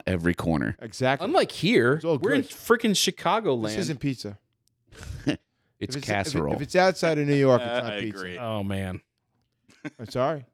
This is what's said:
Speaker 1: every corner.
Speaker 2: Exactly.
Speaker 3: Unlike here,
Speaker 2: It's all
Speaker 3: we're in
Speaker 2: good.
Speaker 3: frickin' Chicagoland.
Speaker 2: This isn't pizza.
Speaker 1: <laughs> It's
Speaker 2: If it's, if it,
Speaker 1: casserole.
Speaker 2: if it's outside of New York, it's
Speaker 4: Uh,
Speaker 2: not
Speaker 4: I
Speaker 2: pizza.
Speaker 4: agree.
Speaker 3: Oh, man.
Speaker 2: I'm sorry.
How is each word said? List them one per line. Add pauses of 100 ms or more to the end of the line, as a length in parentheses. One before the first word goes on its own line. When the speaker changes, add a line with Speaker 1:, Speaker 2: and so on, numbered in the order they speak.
Speaker 1:
every
corner.
Speaker 2:
Exactly.
Speaker 3:
Unlike
here,
Speaker 2:
It's
all
Speaker 3:
we're
in
Speaker 2:
good.
Speaker 3:
frickin'
Chicagoland.
Speaker 2:
This
isn't
pizza. (560)
Speaker 1:
<laughs>
It's
Speaker 2:
If (440)
it's,
if
it,
Speaker 1:
casserole.
Speaker 2:
if
it's
outside
of
New
York,
it's
Speaker 4:
Uh,
Speaker 2:
not
Speaker 4:
I
Speaker 2:
pizza.
Speaker 4:
agree.
Speaker 3:
Oh,
man. (960)
Speaker 2:
I'm
sorry.